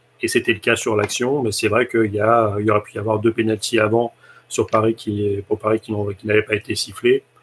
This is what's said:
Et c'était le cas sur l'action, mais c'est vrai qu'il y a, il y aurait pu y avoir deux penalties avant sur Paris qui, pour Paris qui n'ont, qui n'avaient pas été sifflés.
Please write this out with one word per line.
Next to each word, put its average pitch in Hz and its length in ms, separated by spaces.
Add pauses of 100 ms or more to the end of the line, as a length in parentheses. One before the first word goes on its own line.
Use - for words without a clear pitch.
(220)
Et - 60
c'était 123 240
le 101 60
cas 117 180
sur 110 200
l'action, 123 460
mais 110 100
c'est - 160
vrai 117 200
qu'il 110 260
y 104 60
a, 110 380
il 104 80
y 110 40
aurait 107 120
pu - 120
y 110 40
avoir 107 220
deux 113 120
penalties 110 460
avant 117 340 (360)
sur - 180
Paris 110 280
qui, 101 540
pour 107 100
Paris 107 220
qui - 120
n'ont, 104 200
qui 98 140
n'avaient 107 160
pas 107 140
été 101 180
sifflés. 120 480 (200)